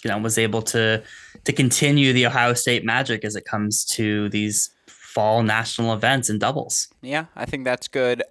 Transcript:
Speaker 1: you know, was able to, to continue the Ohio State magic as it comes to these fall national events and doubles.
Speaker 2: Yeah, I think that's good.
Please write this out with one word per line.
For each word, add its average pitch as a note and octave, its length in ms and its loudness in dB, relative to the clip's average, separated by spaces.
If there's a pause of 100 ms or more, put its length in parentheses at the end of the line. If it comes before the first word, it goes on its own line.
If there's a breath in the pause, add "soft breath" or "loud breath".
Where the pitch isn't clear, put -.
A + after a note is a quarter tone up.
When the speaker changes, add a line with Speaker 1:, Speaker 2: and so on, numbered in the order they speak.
Speaker 1:
you A2+ 60 -2
know, G2+ 80 -2
was A2 200 -2
able A2+ 240 0
to, A2 400 0 (420 loud breath)
to - 80 -2
continue C#3+ 600 4
the B2 140 4
Ohio A#2+ 280 2
State A#2+ 300 0
magic A2+ 400 -2
as G#2+ 100 -6
it G2+ 100 -10
comes G#2 400 -2
to G#2 440 0
these G#2 420 -2 (160)
fall A2 560 0
national A2+ 500 0
events A#2 360 0
and G#2+ 100 -2
doubles. B2 500 -2 (120)
Speaker 2:
Yeah, D3 340 -6
I A#2+ 120 -8
think C3+ 180 -8
that's B2 240 -4
good. B2 420 0